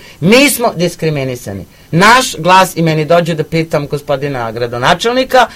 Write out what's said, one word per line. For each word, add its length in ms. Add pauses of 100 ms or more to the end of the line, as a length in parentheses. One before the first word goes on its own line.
(200)
mi 300
smo 260
diskriminisani. 880 (260)
Naš 480
glas, 380
i 60
meni 220
dođe 300
da 100
pitam 420
gospodina 680
gradonačelnika, 1040